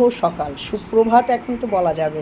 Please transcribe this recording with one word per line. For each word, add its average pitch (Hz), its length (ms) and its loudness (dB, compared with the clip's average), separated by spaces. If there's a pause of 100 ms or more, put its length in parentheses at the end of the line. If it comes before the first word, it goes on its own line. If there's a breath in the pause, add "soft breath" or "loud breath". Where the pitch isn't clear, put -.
সকাল, 165 420 -2 (160)
সুপ্রভাত 226 600 2
এখন 240 320 -2
তো 254 60 -4
বলা 180 260 0
যাবে 156 280 -4